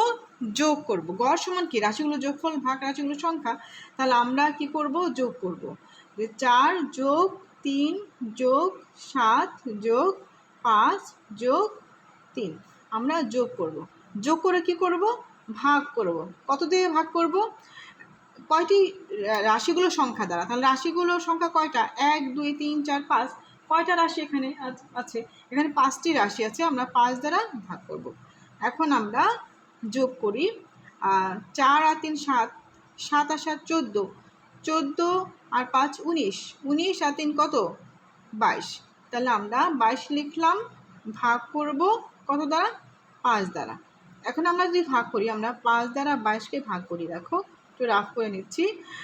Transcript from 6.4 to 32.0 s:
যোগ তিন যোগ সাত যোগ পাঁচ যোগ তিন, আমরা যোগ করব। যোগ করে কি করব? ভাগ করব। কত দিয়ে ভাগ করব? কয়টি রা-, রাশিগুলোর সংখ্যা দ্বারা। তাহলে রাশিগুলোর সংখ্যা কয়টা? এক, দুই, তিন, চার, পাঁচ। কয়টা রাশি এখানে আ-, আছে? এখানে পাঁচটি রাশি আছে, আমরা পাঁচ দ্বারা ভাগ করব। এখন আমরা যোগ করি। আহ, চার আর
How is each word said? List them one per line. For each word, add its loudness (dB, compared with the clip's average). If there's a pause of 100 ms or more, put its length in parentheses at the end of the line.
যোগ 2 (260)
তিন 0 (300)
যোগ 2 (180)
সাত 0 (120)
যোগ 2 (520)
পাঁচ 4 (360)
যোগ 2 (680)
তিন, -6 (340)
আমরা -2
যোগ 0
করব। -6 (340)
যোগ 2
করে 2
কি 0
করব? 0 (480)
ভাগ 2 (120)
করব। -2 (160)
কত 0
দিয়ে 2
ভাগ 0
করব? 2 (1000)
কয়টি 6 (340)
রা-, 2
রাশিগুলোর 4
সংখ্যা 0
দ্বারা। -2
তাহলে -2
রাশিগুলোর 2
সংখ্যা 0
কয়টা? 2 (100)
এক, 2
দুই, -2
তিন, -4
চার, -2
পাঁচ। 0 (400)
কয়টা 2
রাশি 2
এখানে -4
আ-, -8 (240)
আছে? -8 (280)
এখানে 0
পাঁচটি 0
রাশি 0
আছে, -4
আমরা 0
পাঁচ 2
দ্বারা 0 (280)
ভাগ -12
করব। -12 (460)
এখন 0
আমরা 2 (640)
যোগ 0
করি। 0 (520)
আহ, 2 (160)
চার 4
আর 4